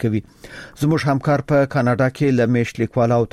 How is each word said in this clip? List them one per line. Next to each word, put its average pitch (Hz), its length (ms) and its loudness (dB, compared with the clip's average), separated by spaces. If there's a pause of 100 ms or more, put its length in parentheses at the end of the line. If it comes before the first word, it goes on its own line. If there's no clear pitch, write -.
کوي. 107 180 -2 (560)
زموږ 147 320 0
همکار 143 400 -2
په 139 240 2
کاناډا 123 400 2
کې 135 240 2
له 117 160 2
میشت 117 280 -2
لیکوال 117 340 0
او - 20 2 (120)